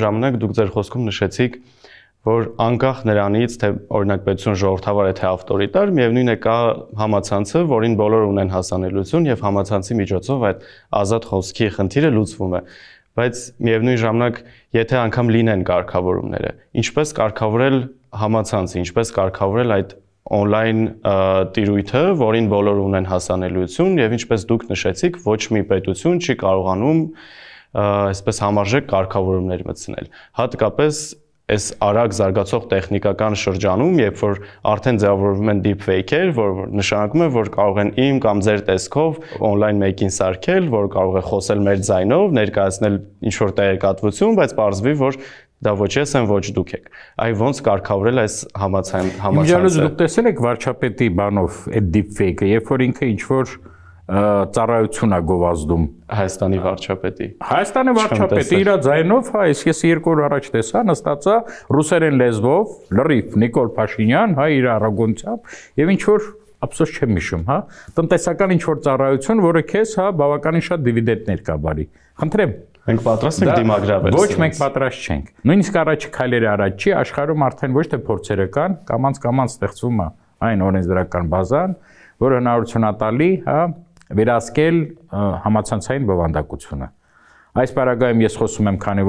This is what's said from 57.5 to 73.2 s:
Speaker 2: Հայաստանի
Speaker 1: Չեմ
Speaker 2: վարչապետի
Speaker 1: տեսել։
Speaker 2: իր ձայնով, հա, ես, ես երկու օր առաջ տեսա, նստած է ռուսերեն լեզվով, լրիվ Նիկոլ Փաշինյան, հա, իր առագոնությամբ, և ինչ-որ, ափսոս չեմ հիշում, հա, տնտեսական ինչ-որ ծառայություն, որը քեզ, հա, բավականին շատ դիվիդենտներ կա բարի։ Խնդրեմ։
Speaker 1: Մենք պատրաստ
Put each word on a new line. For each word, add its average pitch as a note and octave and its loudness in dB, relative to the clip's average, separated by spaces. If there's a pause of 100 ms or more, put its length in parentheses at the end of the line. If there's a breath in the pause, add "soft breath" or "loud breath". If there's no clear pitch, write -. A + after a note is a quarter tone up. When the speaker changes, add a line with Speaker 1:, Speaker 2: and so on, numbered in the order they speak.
Speaker 2:
Հայաստանի B3+ 0
Speaker 1:
Չեմ A3 2
Speaker 2:
վարչապետի G#3 2
Speaker 1:
տեսել։ F#3+ 2
Speaker 2:
իր G3+ 4 (160)
ձայնով, E3+ 2
հա, G3+ 2
ես, C#3 -2
ես - 0
երկու E3 2
օր D3+ 2
առաջ C#3 -2
տեսա, A2+ 0
նստած D3 -2
է G#3+ 4 (420 loud breath)
ռուսերեն D#3 2
լեզվով, B2 2 (240)
լրիվ B2 2
Նիկոլ A#2+ 0
Փաշինյան, B2 2
հա, D3 2 (100)
իր B2+ 2
առագոնությամբ, A2 -2 (240 loud breath)
և E3 2
ինչ-որ, G#3 2 (380)
ափսոս - -4
չեմ A2+ 0
հիշում, E2+ -6
հա, C#3+ 0 (420 loud breath)
տնտեսական E3+ 0
ինչ-որ D#3 -2
ծառայություն, C#3 2
որը E3 2
քեզ, G#3+ 0
հա, G3 0 (120)
բավականին D3 0
շատ E3 -4
դիվիդենտներ A2+ 0
կա D#2+ -2
բարի։ D#2 -4 (360 soft breath)
Խնդրեմ։ D#3 0 (300)
Speaker 1:
Մենք A2+ 0
պատրաստ B2 0